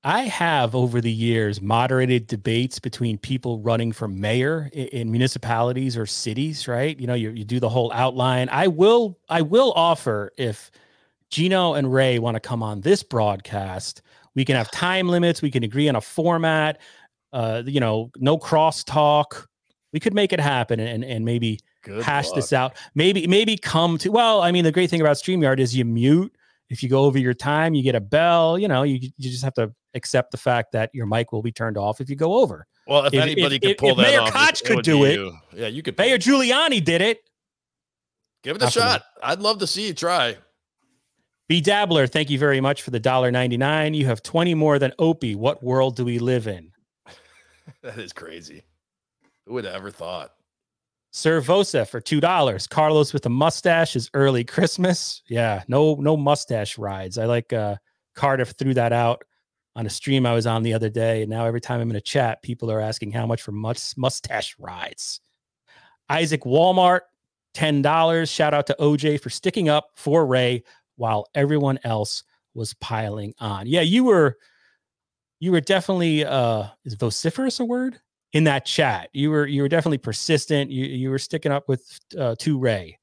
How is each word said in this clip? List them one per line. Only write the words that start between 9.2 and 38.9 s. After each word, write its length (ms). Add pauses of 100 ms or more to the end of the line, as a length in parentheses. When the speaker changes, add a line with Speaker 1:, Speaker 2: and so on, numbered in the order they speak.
Speaker 1:
I 140
will 320
offer, 600
if 340 (580)
Gino 460
and 180
Ray 260
wanna 200
come 240
on 180
this 220
broadcast, 1000 (340)
we 80
can 120
have 160
time 360
limits, 360
we 80
can 120
agree 240
on 80
a 60
format, 800 (500)
uh, 340
you 140
know, 380
no 220
crosstalk. 1040 (480)
We 60
could 160
make 180
it 60
happen 400
and, 260
and 180
maybe 360 (240)
Speaker 2:
Good 200
Speaker 1:
hash 280
this 200
Speaker 2:
luck. 220
Speaker 1:
out. 40 (180)
Maybe, 320
maybe 280
come 440
to, 100
well, 320
I 100
mean, 120
the 80
great 180
thing 120
about 160
StreamYard 420
is 160
you 100
mute. 500 (340)
If 120
you 80
go 140
over 160
your 160
time, 400
you 80
get 100
a 80
bell. 560
You 100
know, 140
you, 140 (220)
you 120
just 140
have 120
to 160 (220)
accept 380
the 60
fact 340
that 200
your 140
mic 260
will 120
be 80
turned 260
off 240
if 80
you 60
go 240
over. 260 (220)
Speaker 2:
Well, 180
if 80
Speaker 1:
If, 80
Speaker 2:
anybody 360
Speaker 1:
if, 40
Speaker 2:
could 100
Speaker 1:
if, 60
Speaker 2:
pull 140
Speaker 1:
if 60
Speaker 2:
that 60
Speaker 1:
Mayor 180
Speaker 2:
off, 80
it, 40
Speaker 1:
Koch 280
Speaker 2:
it 40
Speaker 1:
could 120
Speaker 2:
would 80
Speaker 1:
do 160
Speaker 2:
be 80
Speaker 1:
it, 40
Speaker 2:
you. 240 (160)
Yeah, 140
you 160
could 120
Speaker 1:
Mayor 220
Speaker 2:
pull 240
it. 80
Speaker 1:
Giuliani 340
did 180
it. 180 (1200)
Speaker 2:
Give 120
it 80
a 20
Speaker 1:
Not 80
for 60
me. 60
Speaker 2:
shot. 180 (180)